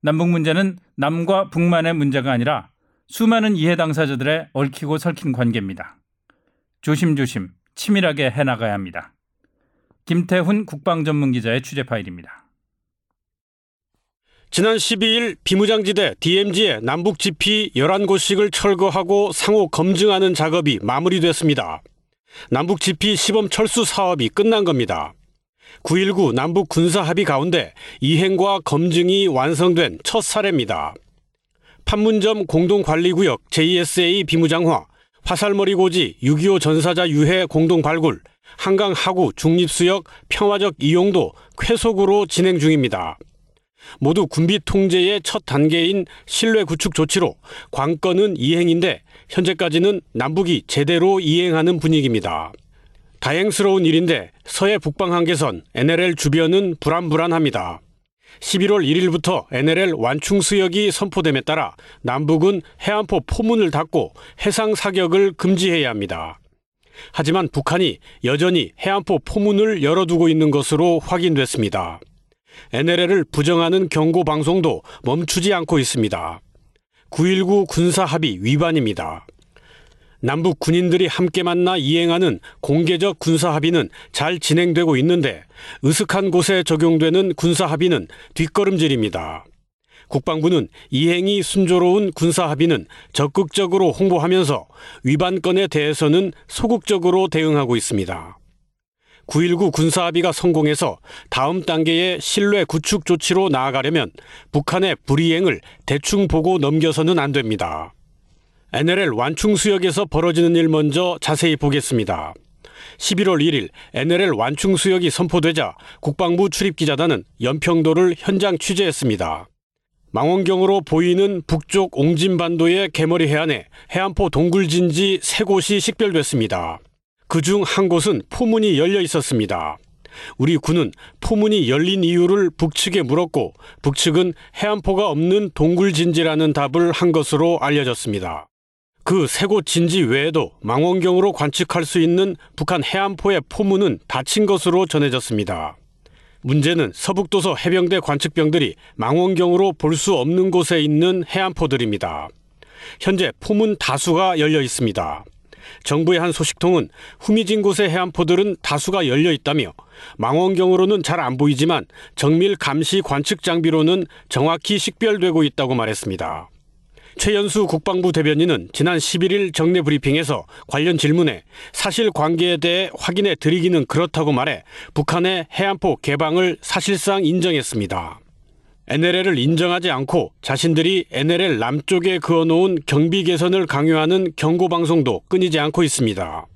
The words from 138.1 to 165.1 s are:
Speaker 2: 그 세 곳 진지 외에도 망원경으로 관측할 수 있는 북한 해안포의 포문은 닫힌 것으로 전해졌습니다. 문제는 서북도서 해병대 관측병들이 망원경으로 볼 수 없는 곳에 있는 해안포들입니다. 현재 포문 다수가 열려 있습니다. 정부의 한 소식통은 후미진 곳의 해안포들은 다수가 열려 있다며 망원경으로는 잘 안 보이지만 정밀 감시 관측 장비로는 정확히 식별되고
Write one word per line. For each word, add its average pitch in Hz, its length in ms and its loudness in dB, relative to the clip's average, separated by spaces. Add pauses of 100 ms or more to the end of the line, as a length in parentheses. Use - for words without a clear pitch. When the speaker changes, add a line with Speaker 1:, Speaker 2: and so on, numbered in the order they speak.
Speaker 2:
그 180 220 2
세 - 200 -4
곳 190 200 0
진지 170 360 0
외에도 139 500 0 (100)
망원경으로 180 720 2
관측할 160 520 -2
수 170 160 0
있는 175 360 2 (200)
북한 160 280 -2
해안포의 196 640 -2
포문은 196 580 0
닫힌 131 400 0
것으로 180 400 2
전해졌습니다. 104 920 -2 (640)
문제는 143 520 0
서북도서 185 640 -2
해병대 180 440 0
관측병들이 151 760 0 (200)
망원경으로 175 760 2
볼 156 240 -2
수 190 180 0
없는 170 360 0
곳에 170 300 0
있는 165 460 0
해안포들입니다. 120 1000 -4 (720)
현재 185 400 0
포문 214 380 0
다수가 170 600 0
열려 151 240 2
있습니다. 92 640 -4 (580)
정부의 165 380 0
한 170 120 -2
소식통은 165 560 0 (320)
후미진 214 420 0
곳의 196 280 2
해안포들은 175 720 0
다수가 175 440 -2
열려 147 260 2
있다며 143 400 -2 (460)
망원경으로는 185 840 2
잘 170 180 -2
안 127 180 -2
보이지만 147 480 2 (300)
정밀 170 400 2
감시 156 440 -2
관측 147 420 -4
장비로는 165 640 2 (240)
정확히 156 500 -2
식별되고 180 640 0